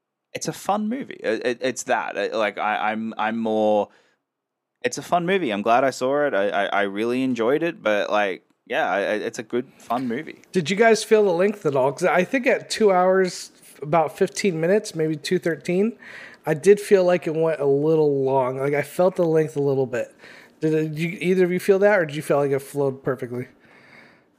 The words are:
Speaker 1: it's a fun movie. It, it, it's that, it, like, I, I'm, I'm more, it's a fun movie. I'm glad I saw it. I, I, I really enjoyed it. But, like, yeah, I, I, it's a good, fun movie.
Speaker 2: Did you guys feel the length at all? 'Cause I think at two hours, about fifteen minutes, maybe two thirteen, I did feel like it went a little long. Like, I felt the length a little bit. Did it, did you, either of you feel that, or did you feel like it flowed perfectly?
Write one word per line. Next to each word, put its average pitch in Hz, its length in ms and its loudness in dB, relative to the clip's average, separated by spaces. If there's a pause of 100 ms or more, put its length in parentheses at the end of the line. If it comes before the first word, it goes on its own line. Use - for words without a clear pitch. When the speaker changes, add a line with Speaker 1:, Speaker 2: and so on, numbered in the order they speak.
(320)
Speaker 1:
it's - 160 -8
a 156 40 -6
fun 208 360 -4
movie. - 340 -10
It, 110 240 -2
it, 123 140 -4
it's 123 240 -6
that, 107 320 -4
it, 98 180 -4
like, 104 240 -2
I, 104 320 -2
I'm, 110 260 -6
I'm 110 220 -2
more, 107 500 2 (920)
it's 127 160 -4
a 139 40 -10
fun 175 240 -2
movie. 180 260 0
I'm 101 100 -2
glad 117 220 4
I 135 60 2
saw 139 360 -2
it. 127 80 -2
I, 98 140 0
I, 95 160 0
I 101 180 0
really 110 400 -2
enjoyed 131 400 0
it. 170 220 -6
But, 104 260 0
like, 101 340 -2 (220)
yeah, 131 240 -2
I, 95 80 0
I, 95 160 -2
it's 107 240 -6
a 120 40 -10
good, 123 240 -6 (120)
fun 127 280 -6
movie. 120 360 -10 (100)
Speaker 2:
Did 165 160 -2
you 190 80 -2
guys 220 260 4
feel 214 220 4
the 196 80 2
length 196 320 0
at 147 100 0
all? 135 160 2
'Cause 143 140 -4
I 175 180 4
think 247 240 -2
at 175 220 0
two 208 240 2
hours, 185 580 2 (300)
about 156 380 0
fifteen 185 420 0
minutes, 196 340 0
maybe 160 220 -2
two 175 220 -2
thirteen, 180 580 -2 (480)
I 156 80 -2
did 175 260 6
feel 196 240 4
like 180 240 2
it 160 80 -2
went 160 260 0
a 143 60 0
little 143 580 2
long. 131 340 2
Like, 143 160 0
I 143 80 0
felt 185 340 0
the 180 80 2
length 156 320 0
a 143 40 -2
little 135 260 0
bit. 117 280 -6 (460)
Did 156 140 0
it, 156 140 2
did 151 100 -8
you, 170 200 -4
either 185 260 2
of 180 80 2
you 180 80 0
feel 190 180 4
that, 202 200 4
or 175 60 0
did 143 100 -8
you 151 60 -4
feel 156 160 0
like 143 140 2
it 139 80 0
flowed 135 440 -4
perfectly? 123 440 -6 (920)